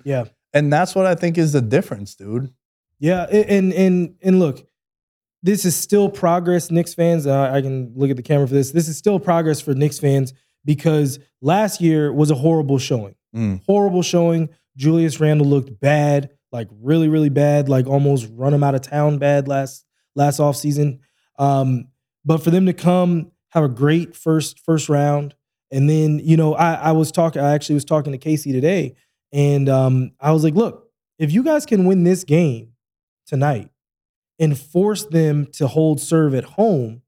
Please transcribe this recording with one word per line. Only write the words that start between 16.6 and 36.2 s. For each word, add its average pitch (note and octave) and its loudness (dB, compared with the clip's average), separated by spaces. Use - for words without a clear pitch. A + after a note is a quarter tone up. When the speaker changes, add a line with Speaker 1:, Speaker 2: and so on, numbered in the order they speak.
Speaker 1:
really, D#3 0
really D#3 2
bad, D3 2
like, C3 2
almost C#3 0
run C3 -2
him C#3+ 2
out C#3 0
of C3 -2
town D3 -2
bad C#3+ 0
last, C3+ -6
last C#3+ 0
offseason. C#3+ -2
Um, C3+ 0
but D#3 2
for E3 0
them F#3 4
to F3+ 2
come, F3 0
have D#3+ 2
a C#3 2
great D3 0
first, D#3+ -2
first D#3+ -2
round, C#3+ 0
and C#3 2
then, D#3 2
you E3 2
know, D#3 2
I, E3 0
I D#3 -2
was D#3+ 0
talking, E3 -2
I C#3+ 2
actually D3 -2
was C#3 -2
talking D3 -2
to C3 -10
Casey D3+ -4
today, C#3+ -2
and, C#3+ 0
um, C3 0
I D3 -2
was D#3 2
like, D#3 2
"Look, G#3+ -2
if D3+ -2
you A3+ 2
guys D4+ 0
can G3 2
win F3+ 2
this F#3 0
game C#3+ 0
tonight C#3 -2
and D3+ 0
force G#3 -2
them D3+ 0
to D3 -4
hold D#3 0
serve D#3 0